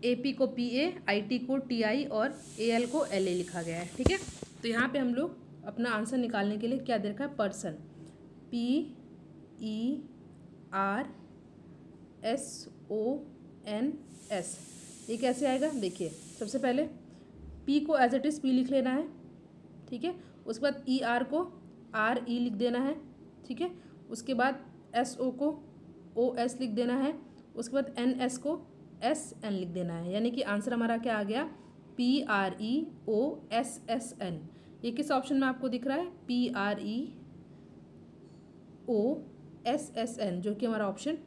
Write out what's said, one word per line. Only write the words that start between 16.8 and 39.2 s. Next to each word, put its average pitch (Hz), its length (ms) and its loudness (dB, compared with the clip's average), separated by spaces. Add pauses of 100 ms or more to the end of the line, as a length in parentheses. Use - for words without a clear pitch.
P 285 140 6
को 302 180 4
as 247 160 8
it 269 120 4
is 294 120 2
पी 262 140 2
लिख 254 180 4
लेना 262 220 4
है, 302 140 2 (840)
ठीक 240 160 -6
है, 349 100 0 (320)
उसके 226 160 -4
बाद 277 260 2
ई 262 120 4
आर 240 260 2
को 294 160 2 (540)
आर 226 240 4
ई 240 180 0
लिख 240 160 2
देना 233 260 2
है, 277 160 2 (500)
ठीक 247 140 -6
है, 349 100 0 (400)
उसके 233 240 -4
बाद 262 300 2 (320)
एस 240 220 2
ओ 254 140 0
को 285 180 2 (680)
ओ 240 200 4
एस 247 240 0
लिख 254 120 -2
देना 240 240 2
है, 269 180 2 (420)
उसके 240 180 -6
बाद 277 240 0
एन 247 120 4 (100)
एस 247 180 0
को 311 220 -2 (420)
एस 302 300 0 (120)
एन 214 80 -2
लिख 185 180 -2
देना 175 240 -2
है, 170 180 -4
यानी 226 180 2
कि 247 140 -2
answer 208 280 0
हमारा 233 260 2
क्या 226 180 0
आ 208 60 0
गया, 220 220 0 (520)
पी 247 240 4 (100)
आर 196 300 2
ई 254 260 0 (220)
ओ 226 280 4 (160)
एस 240 280 0 (100)
एस 233 320 -2
एन। 175 180 -2 (440)
ये 233 60 0
किस 294 220 -2
option 262 240 2
में 269 100 4
आपको 262 220 0
दिख 240 180 -2
रहा 269 100 2
है, 349 100 0 (200)
पी 247 300 2
आर 202 240 0
ई 220 320 -4 (1800)
ओ 233 260 4 (500)